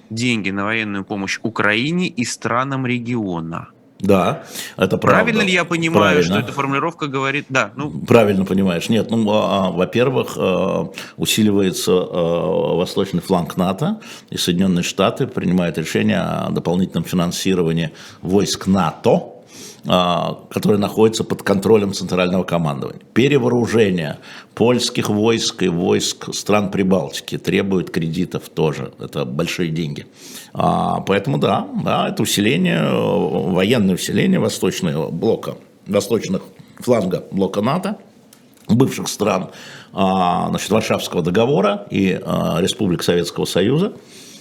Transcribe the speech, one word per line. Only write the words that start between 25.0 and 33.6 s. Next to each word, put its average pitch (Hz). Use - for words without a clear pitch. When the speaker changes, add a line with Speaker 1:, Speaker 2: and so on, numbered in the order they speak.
Speaker 2:
войск 107
и 92
войск 92
стран 101
Прибалтики 92
требует 95
кредитов 82
тоже. 69
Это 73
большие 80
деньги. 80
А, 87
поэтому 98
да, 117
да, 135
это 190
усиление, 156
э, 98
военное 95